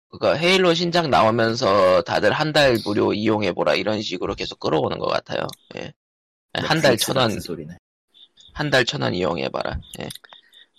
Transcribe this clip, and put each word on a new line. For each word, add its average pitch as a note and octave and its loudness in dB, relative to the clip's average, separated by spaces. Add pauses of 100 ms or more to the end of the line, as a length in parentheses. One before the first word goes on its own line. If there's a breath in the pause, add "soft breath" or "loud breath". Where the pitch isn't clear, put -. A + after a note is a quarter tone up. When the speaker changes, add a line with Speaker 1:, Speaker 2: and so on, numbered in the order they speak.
Speaker 1:
그니까 F#2 0
헤일로 F3 2
신작 E3+ 0
나오면서 A2 4
다들 G2 0
한 D3+ -2
달 C#3 4
무료 G#2 0
이용해보라, G2+ 0
이런 G2+ 0
식으로 G2+ -6
계속 F#2 -8
끌어오는 C3 -2
것 - -4
같아요. - -2 (300)
예. - -10 (640)
한 D#3+ 0
달 C#3+ 4
Speaker 2:
넷플릭스 A2 0
Speaker 1:
천 - -4
원. B2 2
Speaker 2:
같은 F#2+ -4
소리네. E2 -12 (800)
Speaker 1:
한 D3 -4
달 C3 4
천 C3+ -4
원 A#2 -2
이용해봐라. E2+ -4 (220)
예. - -10 (720 loud breath)